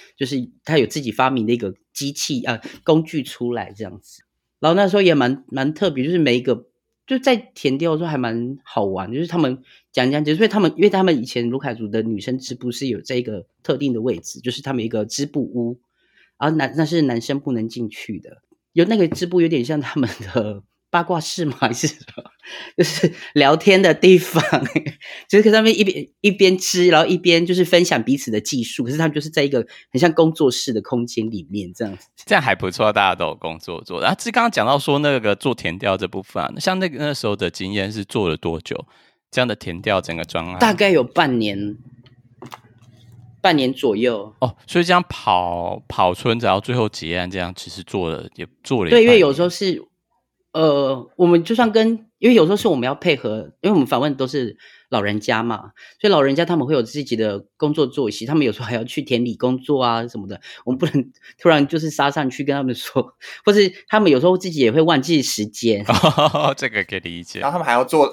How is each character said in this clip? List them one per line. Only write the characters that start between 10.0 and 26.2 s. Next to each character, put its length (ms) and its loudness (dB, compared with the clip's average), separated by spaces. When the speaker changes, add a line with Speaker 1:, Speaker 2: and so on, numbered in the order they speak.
Speaker 1:
讲， 120 0
所 80 2
以 40 6
他 120 -2
们， 160 2
因 60 -4
为 80 6
他 140 2
们 120 4
以 80 -2
前 260 -4
卢 80 -4
凯 160 -8
族 140 -8
的 140 -2
女 180 -4
生 180 -4
织 180 -12
布 160 -6
是 160 -6
有 120 -4
这 220 -4
个 240 -10
特 140 -2
定 160 -2
的 80 -4
位 160 -2
置， 240 -16
就 100 -4
是 100 -10
他 120 -6
们 100 -2
有 20 -4
一 40 -6
个 160 -2
织 200 -6
布 160 -4
屋， 380 -6
然 120 0
后 80 0
男-， 180 -2
那 100 0
是 180 0
男 180 0
生 180 -4
不 140 -6
能 160 -4
进 200 -8
去 300 -12
的。 220 -20
有 120 4
那 120 2
个 100 4
织 180 -6
布 140 0
有 80 4
点 160 0
像 160 -4
他 200 -6
们 100 0
的 280 -4
八 140 2
卦 160 -2
室 260 -6
吗？ 140 -4
还 140 0
是 140 -2
什 80 -6
么？ 60 -14
就 60 4
是 300 0
聊 220 6
天 260 6
的 120 6
地 240 8
方。 240 0
<laughs> 840 -4
就 100 4
是 60 8
跟 80 6
他 100 6
们 160 4
一 60 2
边， 240 -2